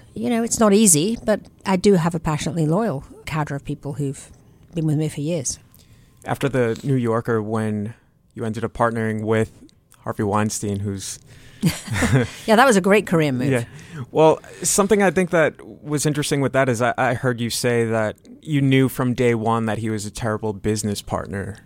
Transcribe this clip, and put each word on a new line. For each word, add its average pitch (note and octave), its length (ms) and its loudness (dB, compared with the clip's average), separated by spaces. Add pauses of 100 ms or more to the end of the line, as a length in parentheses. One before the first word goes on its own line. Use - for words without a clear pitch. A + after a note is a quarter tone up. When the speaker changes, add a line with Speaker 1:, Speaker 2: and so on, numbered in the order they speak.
(140)
Speaker 1:
You A3 140 -6
know, A#3 140 0
it's A3+ 160 -4
not G#3+ 140 6
easy, G#3 520 4
but G#3 160 0 (240)
I F#3+ 120 2
do G3+ 180 6
have E3 220 2
a D#3 40 -8
passionately D#3+ 460 -2
loyal D#3+ 380 0 (220)
cadre D3 280 -4
of C#3 100 -8
people C#3+ 280 -8
who've C3+ 360 -6 (460)
been D#3+ 120 -2
with D3+ 100 2
me D3+ 120 0
for D3+ 120 -8
years. D3+ 400 -6 (640)
Speaker 2:
After - 240 -2
The A#2 340 0
New C#3 140 0
Yorker, A#2 440 0
when G#2+ 540 -4 (400)
you A2+ 100 -8
ended A2 200 -4
up G#2+ 80 -6
partnering A2+ 500 0
with A2 300 0 (480)
Harvey A2 240 -4
Weinstein, G#2 560 -2
who's G2 400 -8 (420)
Speaker 1:
<laughs> - 840 -2
Yeah, A3 100 4
that B3+ 100 8
was A3+ 100 6
a F#3+ 40 4
great G3 260 2
career D3+ 260 2
move. C3 180 -2
Speaker 2:
Yeah. A#2+ 140 0 (460)
Well, D#3 300 4 (220)
something G3+ 400 2
I F#3 80 4
think F3+ 200 0
that D#3+ 240 2 (280)
was D3 240 -2
interesting D3 340 0
with B2+ 120 0
that C3+ 160 2
is A#2+ 140 0
I, A#2+ 160 2
I B2 160 0
heard A#2+ 260 -2
you A#2 100 -2
say A#2+ 360 0
that A2 300 -2 (260)
you D3 180 0
knew C3+ 300 4
from B2+ 240 -2
day A#2+ 200 2
one A2+ 320 0
that G#2+ 120 -2
he A2 120 -4
was G#2+ 140 -4
a G#2+ 60 -10
terrible G#2+ 420 -4
business G#2 480 -2
partner. G2 640 -8